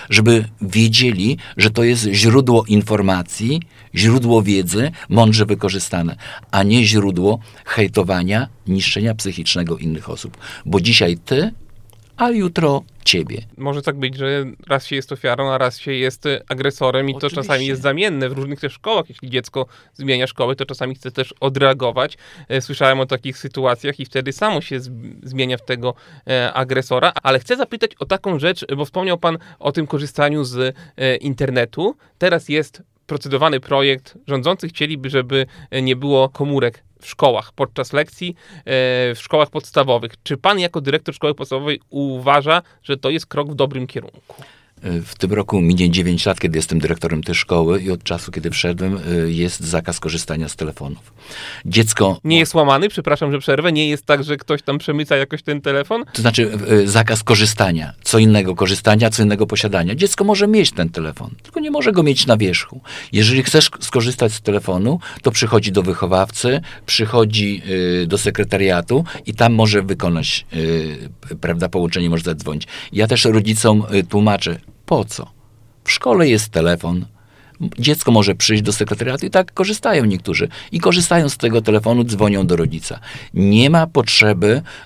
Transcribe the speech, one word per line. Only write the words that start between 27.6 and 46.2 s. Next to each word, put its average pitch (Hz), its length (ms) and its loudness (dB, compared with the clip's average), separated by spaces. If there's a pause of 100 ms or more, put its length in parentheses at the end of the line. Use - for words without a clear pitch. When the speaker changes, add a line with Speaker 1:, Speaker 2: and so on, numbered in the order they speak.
Speaker 2:
o - 60 -8
taką 190 340 -2
rzecz, 175 260 -2 (120)
bo 147 80 -4
wspomniał 180 320 -4
pan 170 200 -2 (220)
o 147 120 -4
tym 151 160 -4
korzystaniu 147 560 -2
z, 127 320 -4 (220)
e, 131 180 0
internetu. 135 800 -2 (220)
Teraz 175 320 0
jest 147 320 -4 (260)
procedowany 143 520 -2
projekt, 139 580 -2 (100)
rządzący 139 400 -2
chcieliby, 147 420 -6
żeby, 131 360 0 (260)
e, 131 100 -4
nie 131 140 0
było 135 340 2
komórek 135 540 -4 (180)
w - 80 -20
szkołach 123 420 0
podczas 135 420 -6
lekcji, 170 420 -4 (220)
e, 143 60 -20 (520)
w - 40 -12
szkołach 151 300 0
podstawowych. 131 600 0 (120)
Czy 143 140 -4
pan 196 220 2
jako 175 220 -4
dyrektor 143 340 -4
szkoły 151 200 -2
podstawowej 135 540 -6
uważa, 143 720 0 (220)
że 139 140 -4
to 135 120 -4
jest 160 160 -4
krok 147 260 -6
w 147 40 -10
dobrym 131 320 -2
kierunku? - 480 -16 (480)
Speaker 1:
W 85 320 -6
tym 95 180 -2
roku 101 280 0
minie 87 300 4
dziewięć 87 340 0